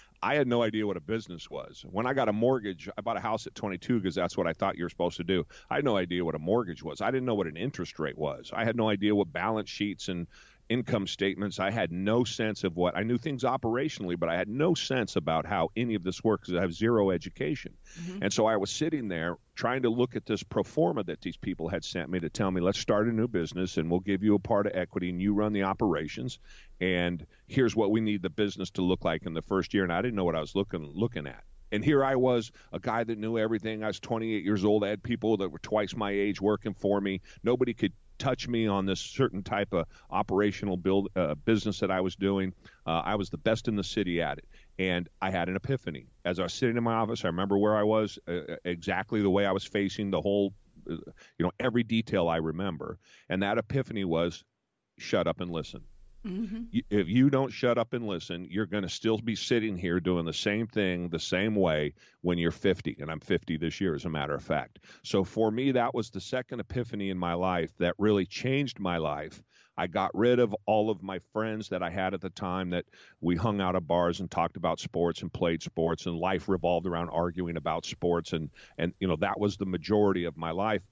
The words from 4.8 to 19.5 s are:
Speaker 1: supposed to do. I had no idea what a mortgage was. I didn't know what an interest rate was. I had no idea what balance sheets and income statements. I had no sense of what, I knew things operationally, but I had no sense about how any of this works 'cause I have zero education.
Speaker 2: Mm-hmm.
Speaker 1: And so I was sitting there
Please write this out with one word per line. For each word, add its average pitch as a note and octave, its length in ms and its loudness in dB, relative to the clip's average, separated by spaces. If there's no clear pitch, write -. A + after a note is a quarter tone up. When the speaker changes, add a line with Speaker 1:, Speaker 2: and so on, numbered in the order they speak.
Speaker 1:
supposed F2 280 -2
to F2+ 60 -6
do. F2 240 0
I B2 40 0
had D3 100 0
no A2 120 4
idea F2+ 260 0
what D#2+ 120 -2
a D2+ 40 -6
mortgage F2+ 440 -2
was. D2+ 180 -8
I A2 80 0
didn't B2+ 160 0
know A#2 100 0
what F#2 120 0
an D#2 100 -8
interest F#2+ 400 -6
rate D2+ 200 -4
was. D2 360 -4
I A#2 100 0
had A2+ 120 0
no A2 140 2
idea G#2 260 2
what F#2+ 180 2
balance G#2 360 -2
sheets - 400 -6
and F2 180 -4
income A2+ 380 0
statements. G2 520 -2
I G2 120 0
had G2 200 0
no G#2 320 2
sense A2+ 400 -4
of E2+ 140 -2
what, F2+ 200 2
I G2 60 2
knew A#2+ 140 2
things C3 260 -4
operationally, A#2+ 760 -2
but E2 120 0
I E2+ 80 2
had F#2 100 0
no D3 260 2
sense B2+ 440 -2
about D#2+ 280 0
how E2+ 300 2
any A#2 200 0
of F2+ 80 -2
this F2+ 200 -4
works A2 240 2
'cause F2+ 100 0
I E2+ 40 2
have F2+ 120 0
zero G#2 380 4
education. B2 640 -4
Speaker 2:
Mm-hmm. F#3 240 -8
Speaker 1:
And G2+ 100 0
so A2 120 4
I A2 120 4
was G2 140 -2
sitting D3+ 380 -2
there E2+ 260 -2